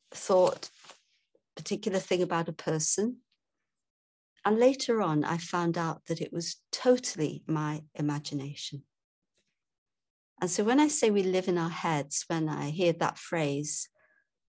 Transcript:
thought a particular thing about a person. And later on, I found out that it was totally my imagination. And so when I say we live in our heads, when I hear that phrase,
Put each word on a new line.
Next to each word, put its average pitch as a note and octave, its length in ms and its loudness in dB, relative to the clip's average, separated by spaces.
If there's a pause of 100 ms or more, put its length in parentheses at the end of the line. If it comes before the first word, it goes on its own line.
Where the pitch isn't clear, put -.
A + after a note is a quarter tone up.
(120)
thought - 580 2 (840)
a - 40 -10
particular G3 380 -4
thing F#3 240 0
about E3+ 260 -2
a E3+ 40 -6
person. E3+ 680 -2 (1300)
And G#3+ 140 4
later B3 420 4
on, D#3 240 2
I E3+ 140 -2
found E3+ 400 -2
out D#3+ 280 -2
that D#3+ 140 -4
it - 100 -6
was E3+ 260 -6 (140)
totally D#3+ 760 0
my D3+ 360 -2 (120)
imagination. D3 880 -6 (1600)
And F3+ 80 0
so - 140 0
when B3 140 4
I D4+ 100 6
say C4 220 4
we G3+ 120 4
live F#3 260 2
in F3 80 2
our E3+ 140 0
heads, D#3 580 -2
when D#3+ 220 0
I C#3+ 180 -4
hear E3+ 240 2
that E3+ 240 -2
phrase, D3 720 -4 (640)